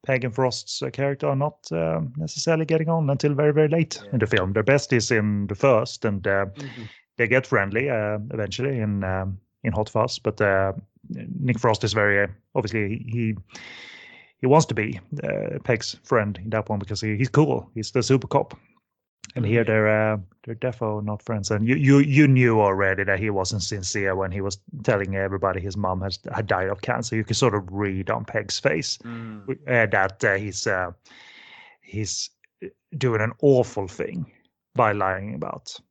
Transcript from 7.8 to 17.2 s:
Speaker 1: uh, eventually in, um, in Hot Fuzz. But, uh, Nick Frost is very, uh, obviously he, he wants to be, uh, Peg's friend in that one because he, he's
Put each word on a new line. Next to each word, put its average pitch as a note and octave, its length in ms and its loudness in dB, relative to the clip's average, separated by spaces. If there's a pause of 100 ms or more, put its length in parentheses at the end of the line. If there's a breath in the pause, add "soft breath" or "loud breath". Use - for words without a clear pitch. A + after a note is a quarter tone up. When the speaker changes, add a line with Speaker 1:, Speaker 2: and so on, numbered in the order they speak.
Speaker 1:
uh, G#2+ 300 -2 (120)
eventually A#2 480 -4
in, G#2 240 0
um, F#2+ 360 -2 (240)
in A#2+ 100 -2
Hot G#2+ 160 -2
Fuzz. A#2 300 -2
But, - 220 -4
uh, G2 320 2 (360)
Nick B2 500 -4
Frost A2 240 2
is G2+ 100 0
very, G2+ 300 4
uh, G2 40 0 (280)
obviously G#2+ 440 -2 (100)
he, A2+ 260 -2 (1000 loud breath)
he B2+ 100 -2
wants D#3 200 8
to - 60 -4
be, G#2+ 260 -4 (240)
uh, - 400 -4
Peg's - 400 -2
friend G#2 400 0
in A2 80 -8
that A2 180 -2
one G#2 100 -2
because G2 220 -6
he, G#2+ 160 -2
he's B2+ 120 0